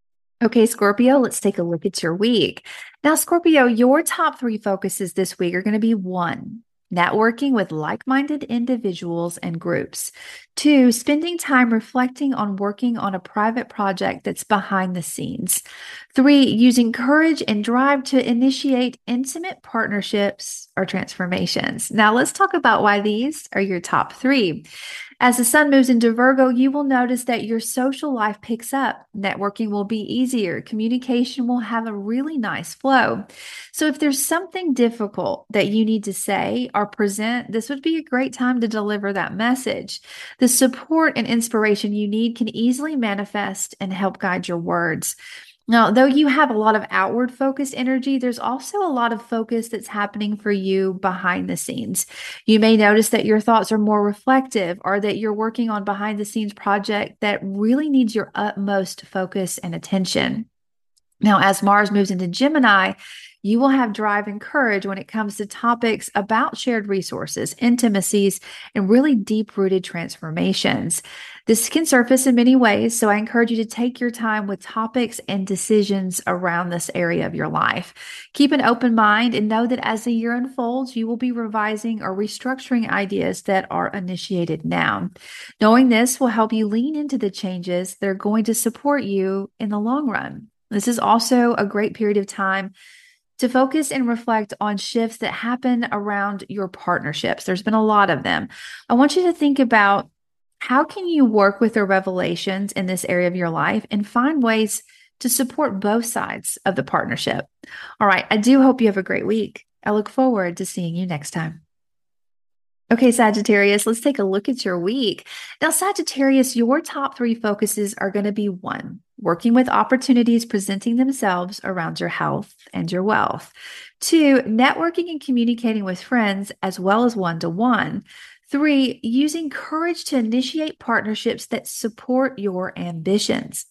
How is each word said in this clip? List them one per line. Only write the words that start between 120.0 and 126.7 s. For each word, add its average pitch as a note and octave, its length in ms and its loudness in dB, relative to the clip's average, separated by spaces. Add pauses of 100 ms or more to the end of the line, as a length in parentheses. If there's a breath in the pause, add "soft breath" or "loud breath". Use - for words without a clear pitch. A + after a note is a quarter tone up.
presenting G3+ 520 -2
themselves G3+ 640 0
around E3 380 -6
your E3+ 80 -2
health D#3 440 -4 (200)
and F3 180 -4
your F3+ 120 -2
wealth. - 500 0 (480 loud breath)
Two, C#4+ 400 4
networking D#4+ 680 0
and D4+ 120 -8
communicating A#3 640 0
with F#3 160 -6
friends G3+ 500 -2 (100)
as F#3+ 200 -6